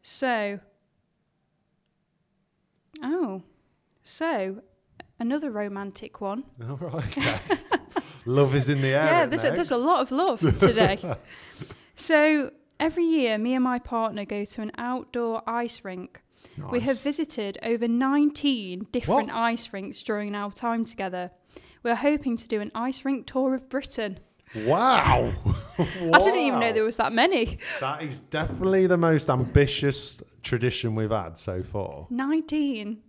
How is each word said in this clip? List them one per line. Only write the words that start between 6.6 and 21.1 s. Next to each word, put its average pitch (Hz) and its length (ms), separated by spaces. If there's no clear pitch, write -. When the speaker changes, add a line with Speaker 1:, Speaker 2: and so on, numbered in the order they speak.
Speaker 2:
All 139 80
right, 143 400
okay. 294 220
Love 131 300
is 135 140
in 139 120
the 135 80
air 143 160
Speaker 1:
Yeah, 165 160
Speaker 2:
at 262 80
Speaker 1:
there's 311 140
a, 269 80
there's 339 200
a 254 40
Speaker 2:
Meg's. 240 100
Speaker 1:
lot 330 160
of 254 100
love 254 480
today. 196 400
Speaker 2:
<laughs> - 160
Speaker 1:
So 302 560
every 320 240
year, 277 340
me 240 180
and 254 80
my 247 140
partner 226 460
go 202 220
to - 160
an 214 160
outdoor 240 680
ice 233 380
rink. 180 380
We 247 80
have 254 160
Speaker 2:
Nice. - 80
Speaker 1:
visited 269 580
over 233 280
nineteen 262 1040
different 214 340
Speaker 2:
What? - 80
Speaker 1:
ice 233 380
rinks 196 280
during 208 320
our 208 160
time 233 360
together. 180 460